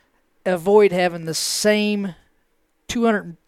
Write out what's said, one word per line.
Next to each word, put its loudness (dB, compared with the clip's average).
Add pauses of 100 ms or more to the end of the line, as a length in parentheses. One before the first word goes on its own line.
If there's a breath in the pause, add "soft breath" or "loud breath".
(460 soft breath)
avoid 4
having -2
the -6
same -2 (720)
two -2
hundred, -2 (100)